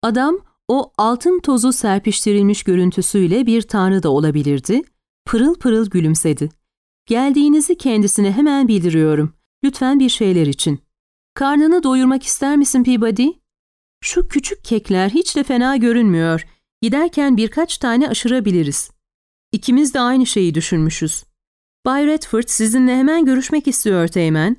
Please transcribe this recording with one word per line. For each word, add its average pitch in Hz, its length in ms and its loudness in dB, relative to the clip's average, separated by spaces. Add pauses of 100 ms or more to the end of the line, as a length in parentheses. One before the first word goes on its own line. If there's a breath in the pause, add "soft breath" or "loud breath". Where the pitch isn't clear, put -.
Adam 254 360 0 (300)
o 262 300 -2
altın 240 400 0
tozu 254 340 0
serpiştirilmiş 202 880 0
görüntüsüyle 185 840 0
bir 226 160 0
tanrı 190 400 0
da 160 80 0
olabilirdi. 147 720 0 (420)
Pırıl 262 300 0
pırıl 226 360 0
gülümsedi. 156 580 -2 (580)
"Geldiğinizi 285 720 2
kendisine 208 540 0
hemen 277 360 2
bildiriyorum. 160 640 2 (320)
Lütfen 269 360 0
bir 262 80 4
şeyler 185 380 0
için." 143 340 -4 (540)
"Karnını 302 480 2
doyurmak 262 400 2
ister 285 340 -2
misin 262 280 2
Peabody?" 233 440 0 (720)
"Şu - 260 -2
küçük - 360 -6
kekler 196 440 0
hiç 311 280 -2
de 285 60 0
fena 262 340 0
görünmüyor. 196 680 0 (360)
Giderken 277 540 0
birkaç 226 420 -2
tane 247 300 0
aşırabiliriz." 196 840 -2 (640)
"İkimiz 262 420 0
de 269 60 -2
aynı 247 260 2
şeyi 175 280 0
düşünmüşüz." 160 680 -2 (640)
"Bay 277 200 0
Redford 294 400 -2
sizinle 254 500 0
hemen 302 280 2
görüşmek 269 440 0
istiyor 185 400 0
Teğmen." 165 500 0